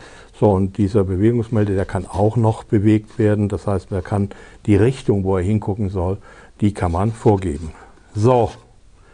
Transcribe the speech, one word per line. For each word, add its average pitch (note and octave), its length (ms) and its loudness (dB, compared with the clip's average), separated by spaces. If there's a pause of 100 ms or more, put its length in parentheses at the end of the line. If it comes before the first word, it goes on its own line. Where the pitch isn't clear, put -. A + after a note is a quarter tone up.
(380)
So, G#2+ 140 4
und F#2+ 260 0
dieser G2 280 2
Bewegungsmelder, G#2+ 720 0
der F#2+ 100 -2
kann F#2 200 -6
auch G#2 300 -2
noch A2 300 0
bewegt G#2+ 520 0
werden. G#2 300 2
Das - 200 -6
heißt, G2 220 -4
man F#2+ 140 -4
kann G2+ 260 -2 (360)
die G#2 100 4
Richtung, G#2 480 2
wo F#2+ 140 0
er F2+ 60 -2
hingucken G#2 440 -2
soll, F#2+ 300 -4 (420)
die G#2 140 0
kann F2+ 180 -4
man G2 220 -2
vorgeben. F#2 580 -2 (420)
So, A2+ 380 2 (640)